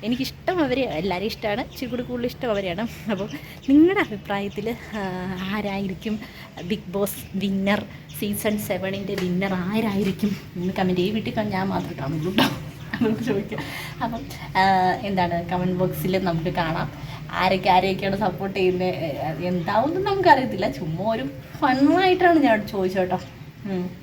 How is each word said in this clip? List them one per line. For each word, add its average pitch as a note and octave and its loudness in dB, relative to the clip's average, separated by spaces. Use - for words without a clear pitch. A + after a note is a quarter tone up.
എനിക്കിഷ്ടം B3+ -2
അവരെ, B3+ 2
എല്ലാവരെയും G3 -2
ഇഷ്ടമാണ്. A3 -2
ഇച്ചിരി B3 -8
കൂടി B3 -4
കൂടുതൽ A#3+ -4
ഇഷ്ടം B3 -4
അവരെയാണ്. G3 -2
അപ്പം G3 -2
നിങ്ങളുടെ E4+ 8
അഭിപ്രായത്തിൽ, G#3 -4
ആ, - -4
ആരായിരിക്കും G3+ -4
ബിഗ് G3+ -4
ബോസ് G3+ -2
വിന്നർ, G3 0
സീസൺ G#3 -2
സെവനിൻ്റെ F#3+ -4
വിന്നർ F3+ 0
ആരായിരിക്കും G3 0
എന്ന് F3+ -2
കമന്റ് F3+ 2
ചെയ്യ്. G3 2
വീട്ടിൽ A3+ -2
ഞാൻ F#3+ 0
മാത്രമേ F3 -4
കാണുള്ളൂ D#3 -2
കേട്ടോ. A#3+ 4
നമുക്ക് A3 0
ചോദിക്കാം. G3+ -2
അപ്പം, A3+ -6
ആ, F#3+ 6
എന്താണ്, F3 0
കമന്റ് F3+ 0
ബോക്സിൽ F#3 0
നമുക്ക് E3 0
കാണാം D#3+ -2
ആരൊക്കെ F#3+ 2
ആരെയൊക്കെയാണ് F#3+ 2
സപ്പോർട്ട് G3 -2
ചെയ്യുന്നത്. F3+ 2
എന്താവുമെന്ന് G#3+ 2
നമുക്കറിയത്തില്ല. C4+ 4
ചുമ്മാ E3 -4
ഒരു C4 -4
ഫണ്ണായിട്ടാണ് E4+ 6
ഞാൻ A3 4
ചോദിച്ചത് F#3+ 2
കേട്ടോ. F3+ 0
ഉം. F3+ -2